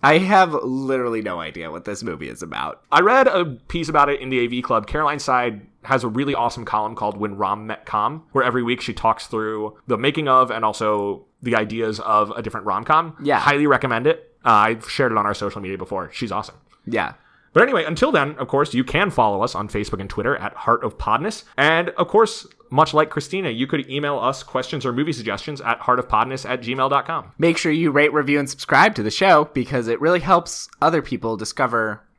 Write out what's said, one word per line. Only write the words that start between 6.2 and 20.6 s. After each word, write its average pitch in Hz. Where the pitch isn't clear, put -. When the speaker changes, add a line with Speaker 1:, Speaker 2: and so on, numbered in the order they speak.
Speaker 2:
awesome 117
column 107
called 104
When 101
Rom 104
Met 110
Com, 123
where 131
every 123
week 120
she 117
talks -
through 107
the 120
making 143
of 131
and 110
also 104
the 117
ideas 110
of 107
a 110
different 104
rom-com. 156
Speaker 1:
Yeah. 143
Speaker 2:
Highly 143
recommend 127
it. -
Uh, 127
I've 113
shared 127
it 110
on 104
our 104
social 101
media 95
before. 92
She's 113
awesome. 98
Speaker 1:
Yeah. 107
Speaker 2:
But 180
anyway, 233
until 170
then, 147
of 131
course, 143
you 127
can 180
follow 104
us 123
on 104
Facebook 104
and -
Twitter -
at -
Heart -